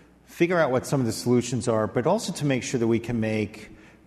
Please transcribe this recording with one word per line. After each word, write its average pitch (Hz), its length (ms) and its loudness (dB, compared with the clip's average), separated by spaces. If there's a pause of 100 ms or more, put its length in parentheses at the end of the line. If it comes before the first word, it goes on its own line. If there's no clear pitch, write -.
(260)
figure 175 340 0
out 147 100 4
what 127 160 0
some 143 140 0
of 127 60 2
the 110 80 -2
solutions 120 560 0
are, 110 180 2
but 117 180 -2
also 190 280 0
to 151 120 -6
make 131 160 0
sure - 160 -4
that 117 100 2
we 113 120 4
can 117 220 -4
make 107 480 -4 (380)